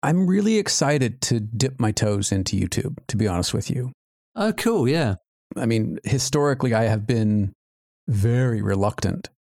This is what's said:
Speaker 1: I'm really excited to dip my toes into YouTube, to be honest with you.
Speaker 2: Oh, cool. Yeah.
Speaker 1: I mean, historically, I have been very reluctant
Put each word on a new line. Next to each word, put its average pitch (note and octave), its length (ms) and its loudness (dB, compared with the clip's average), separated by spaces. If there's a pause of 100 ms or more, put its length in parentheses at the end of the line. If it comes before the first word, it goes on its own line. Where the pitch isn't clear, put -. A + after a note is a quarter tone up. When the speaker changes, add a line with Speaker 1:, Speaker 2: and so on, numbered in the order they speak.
Speaker 1:
I'm F3+ 240 2
really G#3 320 2
excited C#3+ 640 0
to A#2 180 0
dip A2+ 400 -2
my A2 120 2
toes G#2 380 0
into G2 280 0
YouTube, - 480 -2
to - 100 -2
be A2 100 2
honest F#2 280 -2
with A2+ 160 -4
you. B2 200 -4 (460)
Speaker 2:
Oh, G#3+ 160 0
cool. G#3+ 340 0
Yeah. C3+ 280 0 (420)
Speaker 1:
I - 80 -4
mean, A2+ 400 0
historically, C3+ 720 0
I A2 100 2
have G#2+ 220 0
been G#2+ 480 2 (520)
very A#2 540 2
reluctant G2 680 0 (100)